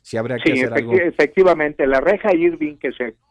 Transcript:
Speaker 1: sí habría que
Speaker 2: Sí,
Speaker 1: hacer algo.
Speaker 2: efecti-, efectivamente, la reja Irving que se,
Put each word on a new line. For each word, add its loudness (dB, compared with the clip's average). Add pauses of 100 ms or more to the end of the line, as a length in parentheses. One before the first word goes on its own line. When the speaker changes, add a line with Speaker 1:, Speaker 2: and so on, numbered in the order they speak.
Speaker 1:
sí -12
habría -4
que -2
Speaker 2:
Sí, 0
Speaker 1:
hacer -2
algo. -2
Speaker 2:
efecti-, 2
efectivamente, 2
la 2
reja 0
Irving 0
que -8
se, -8 (140)